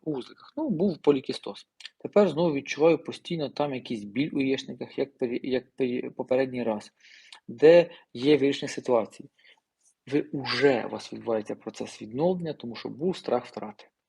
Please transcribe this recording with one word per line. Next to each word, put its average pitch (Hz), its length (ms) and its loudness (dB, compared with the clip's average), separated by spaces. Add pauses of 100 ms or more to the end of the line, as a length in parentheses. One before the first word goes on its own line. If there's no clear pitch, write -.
у 156 100 -4
вузликах. - 440 -12
Ну, 302 120 -4
був 175 280 0
полікістоз. - 720 -2 (300)
Тепер 202 320 4
знову 156 240 0
відчуваю 151 500 2
постійно 151 460 -6
там 143 260 -4
якийсь 113 280 -8
біль 110 300 -2
у 143 80 0
яєчниках, 131 560 -4
як 139 200 -4
пері-, 123 260 -2
як 127 320 -4
пері-, 123 340 -2
попередній 127 540 -2
раз, 110 280 -4 (560)
де 165 420 8 (240)
є 135 240 4
вирішення 139 320 0
ситуації. - 600 -2 (800)
Ви 143 140 0
уже, 127 640 2
у 104 40 -8
вас 107 240 -12
відбувається 110 420 -4
процес - 460 -12
відновлення, 156 520 -2
тому 120 220 -12
що - 140 -12
був 156 280 -4
страх - 280 -4
втрати, - 420 -14 (220)